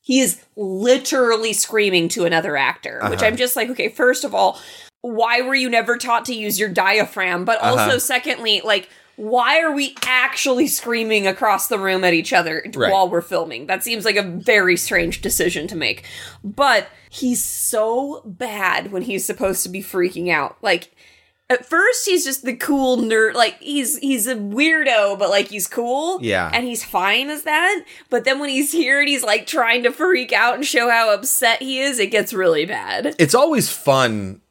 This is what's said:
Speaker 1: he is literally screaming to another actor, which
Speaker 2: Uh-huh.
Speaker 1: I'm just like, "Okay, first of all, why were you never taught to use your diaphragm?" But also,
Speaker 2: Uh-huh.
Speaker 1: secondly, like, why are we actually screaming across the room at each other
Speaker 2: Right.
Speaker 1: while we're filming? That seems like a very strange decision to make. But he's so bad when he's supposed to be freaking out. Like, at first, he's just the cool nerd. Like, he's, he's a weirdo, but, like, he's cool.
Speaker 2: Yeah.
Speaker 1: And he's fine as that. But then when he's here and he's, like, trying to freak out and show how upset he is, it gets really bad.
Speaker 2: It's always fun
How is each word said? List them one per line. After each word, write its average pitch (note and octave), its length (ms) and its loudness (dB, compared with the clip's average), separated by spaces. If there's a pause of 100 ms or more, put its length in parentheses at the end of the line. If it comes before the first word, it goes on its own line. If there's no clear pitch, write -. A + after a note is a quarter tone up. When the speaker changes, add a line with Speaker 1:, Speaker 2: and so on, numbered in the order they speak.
Speaker 1:
he C4 200 2
is A#3 200 0 (160)
literally A3+ 960 2
screaming G3 560 2
to F3 160 -2
another E3 320 0
actor, - 440 -4 (100)
which - 80 -2
Speaker 2:
Uh-huh. A3+ 80 2
Speaker 1:
I'm A3 100 2
just B3 180 0
like, A3 140 -2
"Okay, A3+ 220 -4
first B3 340 2
of G#3 100 -6
all, G3 240 2 (440)
why A#3+ 400 2
were C4 120 -2
you B3+ 140 0
never A#3 300 0
taught A#3+ 260 0
to B3 100 -6
use G#3 240 -4
your G#3 120 -2
diaphragm?" F#3+ 760 0
But A3+ 160 0
also, A#3+ 220 2
Speaker 2:
Uh-huh. G3 160 2
Speaker 1:
secondly, A#3 640 -2
like, G3+ 240 0 (280)
why B3 440 2
are D#4+ 120 0
we C#4 240 -4 (100)
actually B3+ 640 2
screaming A3 580 -2
across G3+ 400 0
the A3 120 -2
room F#3+ 260 0
at F3 100 -4
each E3 180 -2
other E3 300 0 (140)
Speaker 2:
Right. B2 160 2
Speaker 1:
while F#3+ 160 4
we're F3 120 0
filming? D#3+ 460 -6
That G3 160 -2
seems A3+ 220 -4
like G#3+ 100 0
a G#3 80 2
very F#3 540 2
strange F3 440 -2
decision E3+ 480 -2
to G#3+ 80 -8
make. B2 280 -4 (400)
But A3 420 2 (240)
he's B3 320 -2
so A#3+ 840 -2
bad G3+ 680 -4
when F#3 100 -4
he's G3 220 -4
supposed F#3+ 400 -2
to F3+ 40 -8
be F#3+ 140 -10
freaking F3+ 480 -2
out. D3+ 320 -2
Like, F3+ 300 -2 (580)
at B3 180 0
first, G4+ 380 2
he's F4+ 180 2
just C4+ 200 -6
the A#3+ 100 -4
cool C4 440 0
nerd. A3 360 2
Like, A#3 260 2
he's, C4+ 380 -4
he's C4 300 -2
a B3+ 80 -2
weirdo, A#3 840 0
but, G3 120 0
like, D4+ 180 2
he's G3+ 180 -8
cool. C4+ 560 -4
Speaker 2:
Yeah. F#2+ 320 0
Speaker 1:
And A#3 100 -2
he's A#3+ 200 -8
fine G#3 440 0
as D4+ 140 -8
that. E4+ 400 0 (280)
But A#3+ 120 0
then C4 160 0
when C#4+ 120 -6
he's C#4 200 -2
here C#4+ 300 2
and C#4+ 80 2
he's, C4+ 160 -2
like, A3 240 0
trying A#3+ 340 2
to A#3+ 80 2
freak F4 420 0
out A#3 220 4
and B3+ 100 -6
show A#3+ 260 2
how A3+ 220 4
upset A3+ 480 0
he C4 200 -4
is, C4+ 180 -2
it A3 140 0
gets G#3 200 0
really E3+ 340 2
bad. A2 520 -4
Speaker 2:
It's D#3 160 4
always C4+ 340 4
fun A2 840 0